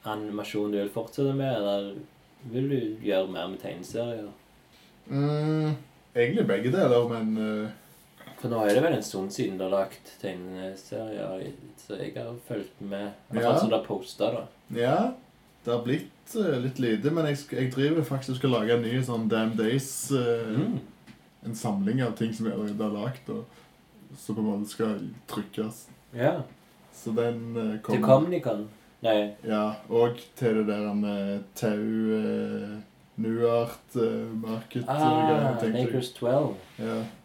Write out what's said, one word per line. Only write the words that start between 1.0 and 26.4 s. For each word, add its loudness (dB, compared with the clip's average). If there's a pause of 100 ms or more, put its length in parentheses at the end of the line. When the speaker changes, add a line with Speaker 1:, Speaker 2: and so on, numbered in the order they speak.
Speaker 1:
med, -2
eller -2 (600)
vil -2
du 2 (260)
gjøre 2
mer -6
med -10
tegneserier? -6 (840)
Speaker 2:
Mm, 0 (400)
egentlig 4
begge 2
deler, 6
men, 0
eh, -2 (720)
Speaker 1:
For -2
nå 0
er 6
det 8
vel 4
en -4
stund -4
siden -2
du -2
har 0
lagt -2 (100)
tegneserier, -8
i, -10 (280)
så -10
jeg -8
har -8 (140)
fulgt -8
med. -8 (180)
I -4
hvert 0
fall 4
Speaker 2:
Ja. 2
Speaker 1:
som 2
du 2
har -2
postet, -4
da. -4 (340)
Speaker 2:
Ja, 2 (500)
det -2
har 0
blitt, -2 (260)
eh, 2
litt -2
lite, 2
men 2
jeg 2
sk-, -8
jeg 0
driver 2
faktisk -4
og -2
skal 2
lage 4
en 4
ny 0
sånn 0
Damn 2
Days, 0
eh, 2
Speaker 1:
Mm. 0 (680)
Speaker 2:
en -4
samling 0
av 0
ting -2
som -4
jeg -2
allerede -4
har -2
lagt, -6
og -6 (720)
så -6
på -4
en 2 (140)
måte -4
skal -2 (280)
trykkes. -6 (280)
Speaker 1:
Ja. 2 (520)